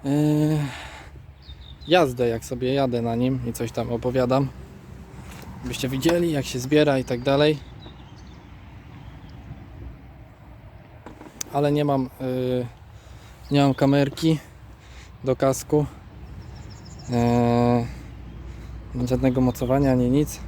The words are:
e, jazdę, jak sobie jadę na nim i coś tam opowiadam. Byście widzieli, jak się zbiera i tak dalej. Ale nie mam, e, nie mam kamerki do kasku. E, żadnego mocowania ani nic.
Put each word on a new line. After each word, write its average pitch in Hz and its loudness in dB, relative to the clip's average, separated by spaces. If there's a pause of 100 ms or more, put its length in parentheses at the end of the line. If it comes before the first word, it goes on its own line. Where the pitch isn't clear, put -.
e, 139 0 (1800)
jazdę, 131 4
jak 113 -2
sobie 127 -2
jadę 127 0
na 117 0
nim 127 0 (100)
i 117 -6
coś 113 -4
tam 117 -4
opowiadam. 127 2 (1160)
Byście 127 -4
widzieli, 165 2
jak 139 0
się 131 -6
zbiera 139 4
i 123 -2
tak 123 -4
dalej. 143 4 (4000)
Ale 143 4
nie 147 4
mam, 139 2
e, 127 -10 (1400)
nie 143 6
mam 139 6
kamerki 143 4 (840)
do 127 2
kasku. 139 2 (1300)
E, 120 4 (1200)
żadnego 127 2
mocowania 127 4
ani 123 4
nic. 143 2